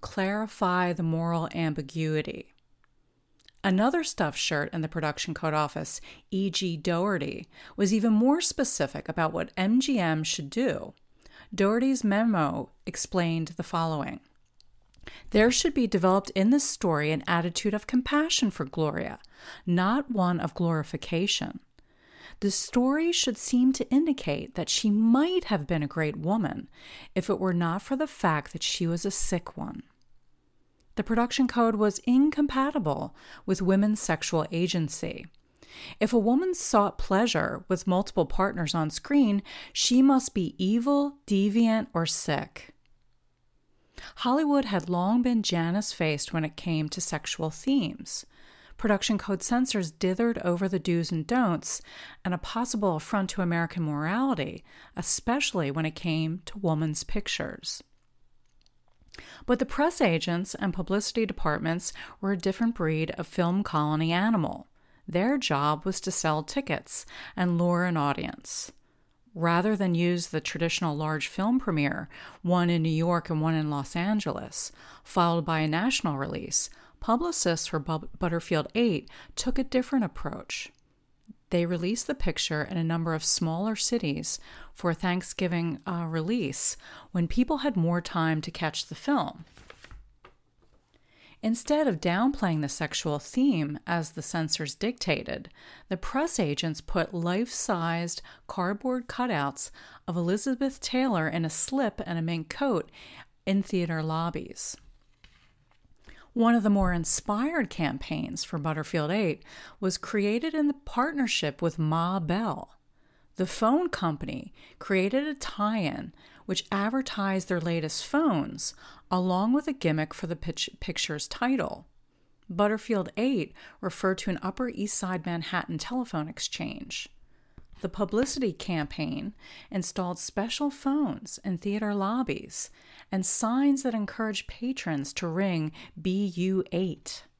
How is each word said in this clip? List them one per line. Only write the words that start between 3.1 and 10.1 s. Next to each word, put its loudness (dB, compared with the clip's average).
Another 4
stuffed -2
shirt 0
in -2
the -2
production -4
code -2
office, -2
E 0
G -2
Doherty, 0
was 4
even 4
more 6
specific -2
about 0
what -4
M 4
G 2
M 2